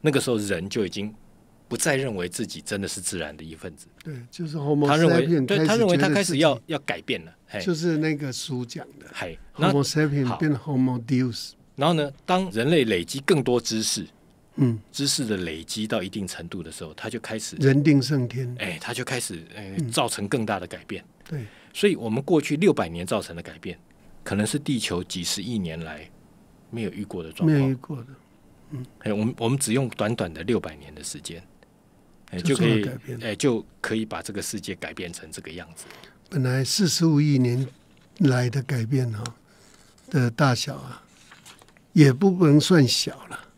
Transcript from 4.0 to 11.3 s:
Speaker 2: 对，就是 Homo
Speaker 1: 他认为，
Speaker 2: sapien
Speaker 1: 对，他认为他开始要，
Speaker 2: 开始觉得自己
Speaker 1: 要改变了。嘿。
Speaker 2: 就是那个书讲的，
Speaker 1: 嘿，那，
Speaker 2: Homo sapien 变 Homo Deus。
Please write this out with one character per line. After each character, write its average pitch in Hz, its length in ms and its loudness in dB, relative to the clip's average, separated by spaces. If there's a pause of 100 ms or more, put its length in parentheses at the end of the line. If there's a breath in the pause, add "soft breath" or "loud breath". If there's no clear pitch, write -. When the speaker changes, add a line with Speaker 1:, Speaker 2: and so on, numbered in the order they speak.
Speaker 2:
对， 156 120 -12 (160)
就 175 160 -10
是 151 100 -8
Homo 147 300 2
Speaker 1:
他 143 100 6
认 165 120 6
为， 170 180 6
Speaker 2:
sapien 156 200 2
Speaker 1:
对， 160 200 2
他 214 100 4
认 233 100 4
为 175 100 6
他 147 120 4
开 165 140 4
始 175 140 0
要， 147 180 4
Speaker 2:
开 120 60 -8
始 - 0 -
觉 - 0 -
得 - 0 -
自 - 60 -20
己 160 60 -6
Speaker 1:
要 147 80 -4
改 87 220 -6
变 92 220 -4
了。 82 100 -20 (120)
嘿。 104 140 -8
Speaker 2:
就 170 140 0
是 165 240 0
那 156 160 0
个 143 180 -6
书 123 320 -6
讲 135 220 -12 (120)
的， - 140 -20
Speaker 1:
嘿， 82 260 -10 (180)
那， 170 160 4
Speaker 2:
Homo 143 100 4
sapien 143 540 0
变 151 180 2
Homo 131 500 0
Deus。 127 480 -2